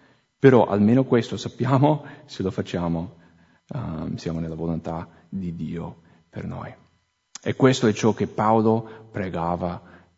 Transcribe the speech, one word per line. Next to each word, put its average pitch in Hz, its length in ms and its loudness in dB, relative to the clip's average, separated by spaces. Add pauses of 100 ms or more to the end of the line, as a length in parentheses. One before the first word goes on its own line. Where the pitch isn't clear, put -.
(380)
però 127 280 8
almeno 107 380 4
questo 117 320 0
sappiamo, 135 720 0 (180)
se - 180 -10
lo 92 80 -2
facciamo, 87 640 -4 (580)
ehm, 82 400 -8
siamo 82 260 -6
nella 80 140 -8
volontà 82 520 -6 (220)
di 90 260 -8
Dio 82 460 -10 (300)
per - 160 -12
noi. 87 280 -12 (680)
E - 140 -4
questo 127 300 4
è 107 60 6
ciò 107 220 2
che 104 120 -2
Paolo 110 840 0
pregava 87 720 -6 (360)